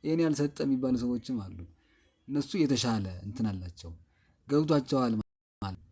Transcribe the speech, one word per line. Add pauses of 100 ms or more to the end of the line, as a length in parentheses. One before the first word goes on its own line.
ይሄን
ያልሰጠ
የሚባሉ
ሰዎችም
አሉ። (680)
እነሱ
የተሻለ (160)
እንትን
አላቸው፣ (560)
ገብቷቸዋል
ማለት
ነው።